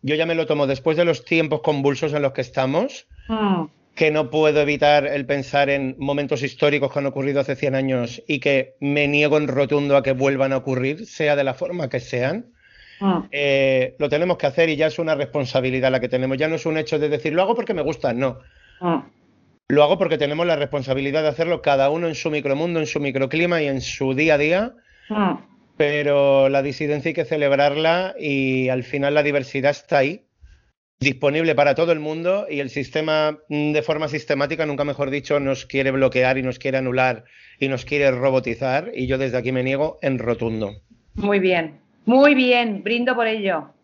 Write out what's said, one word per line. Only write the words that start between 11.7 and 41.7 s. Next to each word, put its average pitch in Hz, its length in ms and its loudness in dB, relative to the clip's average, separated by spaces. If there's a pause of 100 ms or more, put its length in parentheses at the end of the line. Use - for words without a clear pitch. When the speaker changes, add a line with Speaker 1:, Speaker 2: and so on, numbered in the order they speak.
Speaker 1:
que 123 120 -4
sean. 139 500 -4 (500)
Speaker 2:
Mm. 190 180 0 (120)
Speaker 1:
Eh, 135 680 2
lo 143 120 -2
tenemos 175 260 0
que 156 100 -2
hacer 160 220 4
y 156 80 0
ya 156 120 2
es 156 100 -6
una 160 160 0
responsabilidad 131 760 0
la 131 100 0
que 120 100 -4
tenemos. 131 260 -2
Ya 151 120 0
no 160 80 -2
es - 100 -6
un 160 100 -2
hecho 156 220 -2
de 151 100 0
decir, 147 240 -2
"Lo 170 80 2
hago 196 140 0
porque 233 180 -6
me 175 80 -4
gusta", 143 320 -2
no. 123 280 -4 (420)
Speaker 2:
Mm. 170 160 0 (680)
Speaker 1:
Lo 143 140 6
hago 151 140 4
porque 165 220 0
tenemos 147 280 0
la 165 100 2
responsabilidad 139 680 -2
de 156 60 2
hacerlo 165 340 -2
cada 139 260 4
uno 165 200 -2
en 156 60 -6
su - 160 -4
micromundo, 151 500 -2
en 151 60 -2
su 147 140 -4
microclima 143 640 0
y 147 60 -2
en 135 120 -2
su 135 320 -4
día 151 220 4
a 143 40 2
día. 180 360 0 (340)
Speaker 2:
Mm. 208 240 0 (460)
Speaker 1:
Pero 143 720 4
la 139 100 2
disidencia 143 480 -2
hay 151 60 -4
que 165 100 -2
celebrarla 156 960 2
y 135 480 0
al 127 140 -2
final 143 320 -2
la 151 80 4
diversidad 143 480 0
está - 280 -2
ahí, 143 280 -2 (720)
disponible 147 540 2
para 143 200 4
todo 165 180 0
el 156 80 0
mundo 170 480 -4
y 147 120 -6
el 135 100 -6
sistema, 151 680 -2 (100)
mm, 147 240 -2
de 151 100 0
forma 151 260 -2
sistemática, 147 580 -2
nunca 143 180 -4
mejor 139 260 -4
dicho, 143 300 -2
nos 135 260 -4
quiere 135 240 0
bloquear 131 480 2
y 135 40 -4
nos 127 160 -4
quiere 135 200 -4
anular 127 460 0 (340)
y 135 100 0
nos 131 180 -4
quiere 143 240 2
robotizar 131 840 0
y 127 120 -4
yo 131 120 -2
desde 127 200 -2
aquí 123 140 -4
me 127 100 -2
niego 131 400 -2
en 135 160 -2
rotundo. 113 540 -4 (420)
Speaker 2:
Muy 202 260 0
bien, 175 400 -2 (240)